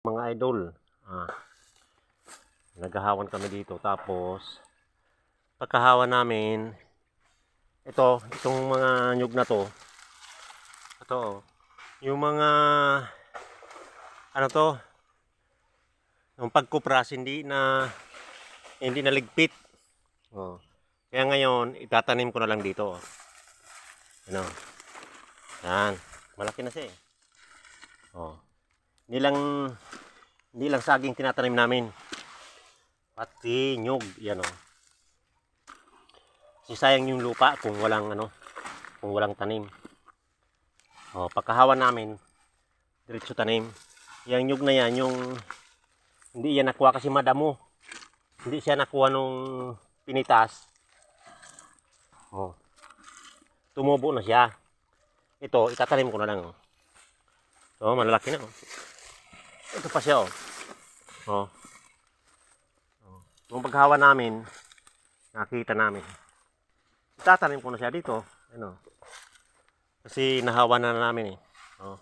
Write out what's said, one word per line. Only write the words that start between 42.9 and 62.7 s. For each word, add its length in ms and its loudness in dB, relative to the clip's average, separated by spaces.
diretso 240 -12
tanim. 320 0
Yang 160 2
nyug 160 -2
na 160 4
yan, 240 2
yung, 120 0
hindi 320 0
yan 80 2
nakuha 240 6
kasi 160 -2
madamo. 480 2
Hindi 160 -6
siya 160 2
nakuha 320 4
nung 240 -2
pinitas. 640 2
Oh. 240 -8
Tumubo 400 2
na 80 -2
siya. 320 4
Ito, 320 2
itatanim 400 0
ko 80 -4
na 80 -2
lang, 160 -6
oh. 80 -18
So, 160 2
malalaki 320 2
na, 80 -2
oh. 160 -14
Ito 160 -10
pa 160 -2
siya, 160 4
oh. 120 0
Oh. 160 -2